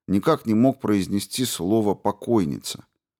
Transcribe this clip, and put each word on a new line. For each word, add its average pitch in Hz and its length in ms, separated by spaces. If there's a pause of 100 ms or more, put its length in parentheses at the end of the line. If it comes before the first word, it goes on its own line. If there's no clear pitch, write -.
никак 101 380
не 110 80
мог 123 260
произнести 101 640
слово 104 500
"покойница". 101 920 (360)